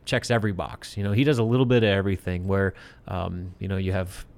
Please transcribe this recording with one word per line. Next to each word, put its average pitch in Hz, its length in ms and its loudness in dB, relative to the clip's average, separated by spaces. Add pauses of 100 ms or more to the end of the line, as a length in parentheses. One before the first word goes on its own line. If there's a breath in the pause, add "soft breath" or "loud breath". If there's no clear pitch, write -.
checks 123 260 -2
every 107 220 2
box. 80 440 -10
You 101 60 -2
know, 101 80 -2
he 104 120 4
does 139 160 4
a 113 40 2
little 123 220 4
bit 120 180 4
of 107 60 4
everything 95 580 0
where, 98 260 2 (340 loud breath)
um, 90 520 -8
you - 80 -6
know, 95 100 -2
you 92 140 -2
have 92 340 -6 (120)